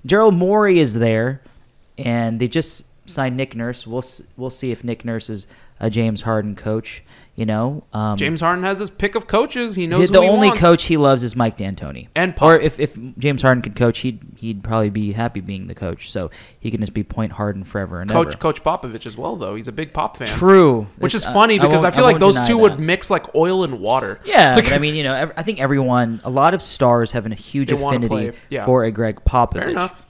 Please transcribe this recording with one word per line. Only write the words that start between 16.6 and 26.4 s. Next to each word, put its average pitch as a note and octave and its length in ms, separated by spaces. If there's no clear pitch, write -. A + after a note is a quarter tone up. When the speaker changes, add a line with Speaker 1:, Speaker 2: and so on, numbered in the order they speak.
Speaker 1:
can A2 100
just G2+ 120
be G#2+ 100
Point - 300
Harden G2+ 320
forever F2 380
and G2+ 80
Speaker 2:
Coach, D#3+ 240
Speaker 1:
ever. - 20
Speaker 2:
Coach D#3 260
Popovich C3 440
as G#2+ 100
well, D#3 200
though. G#2 180
He's A2+ 140
a A2 40
big - 220
Pop E3 240
fan. A#2+ 100
Speaker 1:
True. D#3+ 580
Speaker 2:
Which - 160
Speaker 1:
It's, G#3+ 120
Speaker 2:
is B2+ 60
funny G#3+ 260
Speaker 1:
I - 40
Speaker 2:
because D3+ 200
Speaker 1:
won't, F3+ 120
Speaker 2:
I - 20
feel B3+ 80
Speaker 1:
I B3 40
Speaker 2:
like A3 60
Speaker 1:
won't D#3 60
Speaker 2:
those F#3+ 140
Speaker 1:
deny B2+ 140
Speaker 2:
two A#3 80
Speaker 1:
that. A3 60
Speaker 2:
would D3+ 180
mix E3+ 280
like - 260
oil F3+ 300
and B2+ 160
water. G#2+ 440
Speaker 1:
Yeah, D#3+ 320
Speaker 2:
Like A3+ 80
Speaker 1:
but C#3 100
I C#3+ 40
mean, D3+ 160
you D3+ 100
know, C3+ 100
ev-, D3 200
I D#3+ 80
think G3 200
everyone, B2 640
a B2+ 60
lot C#3 220